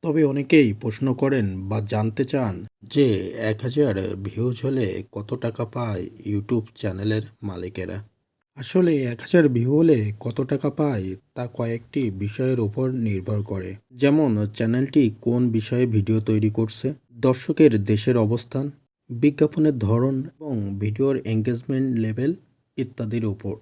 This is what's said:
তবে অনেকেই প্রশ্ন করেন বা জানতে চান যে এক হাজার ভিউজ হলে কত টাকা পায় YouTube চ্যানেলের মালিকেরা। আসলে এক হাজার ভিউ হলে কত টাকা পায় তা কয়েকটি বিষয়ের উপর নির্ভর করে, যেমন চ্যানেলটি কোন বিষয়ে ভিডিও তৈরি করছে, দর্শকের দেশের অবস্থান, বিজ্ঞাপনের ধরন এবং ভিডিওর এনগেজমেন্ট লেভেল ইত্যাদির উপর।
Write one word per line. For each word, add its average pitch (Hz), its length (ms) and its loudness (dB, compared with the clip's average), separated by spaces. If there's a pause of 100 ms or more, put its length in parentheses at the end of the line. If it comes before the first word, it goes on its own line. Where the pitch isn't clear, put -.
তবে 160 200 2
অনেকেই 139 500 6
প্রশ্ন 113 400 -4
করেন 131 320 0 (240)
বা 104 120 0
জানতে 110 440 -2
চান 104 400 -4 (180)
যে 143 240 2 (300)
এক 110 240 -2
হাজার 127 320 0 (220)
ভিউজ 113 480 -4
হলে 131 220 0 (260)
কত 104 220 -10
টাকা 117 320 -6
পায় 107 380 -6 (240)
YouTube 107 480 -2
চ্যানেলের 104 460 -4 (220)
মালিকেরা। 90 540 -8 (600)
আসলে 170 360 2 (100)
এক 117 180 -4
হাজার 170 280 4
ভিউ 120 280 0
হলে 127 420 4
কত - 220 -6
টাকা 139 280 -2
পায় 135 360 -2 (280)
তা 123 140 -8
কয়েকটি 117 540 -6 (100)
বিষয়ের 113 480 -2
উপর 110 320 -2
নির্ভর 107 500 -2
করে, 95 300 -6 (240)
যেমন 139 360 4 (140)
চ্যানেলটি 123 580 2 (180)
কোন 120 280 2
বিষয়ে 113 360 0
ভিডিও 110 340 2
তৈরি 107 300 2
করছে, 110 380 -2 (240)
দর্শকের 127 720 4
দেশের 107 340 2
অবস্থান, 120 480 0 (440)
বিজ্ঞাপনের 147 720 2
ধরন 117 360 2 (120)
এবং 147 280 -8 (240)
ভিডিওর 120 380 0
এনগেজমেন্ট 120 680 -2 (120)
লেভেল 113 320 -2 (460)
ইত্যাদির 117 480 -4
উপর। 98 360 -4